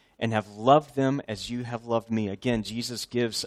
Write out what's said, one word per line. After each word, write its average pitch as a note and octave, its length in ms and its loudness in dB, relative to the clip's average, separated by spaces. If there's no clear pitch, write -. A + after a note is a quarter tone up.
and A2+ 160 -2
have G#2 140 0
loved B2+ 480 4
them C3+ 300 2
as G#2 220 -8
you A#2+ 160 -6
have A#2 220 -8
loved A2+ 240 0
me." A2 180 0
Again, A#2 340 -2
Jesus A2+ 440 -6
gives A#2+ 400 -2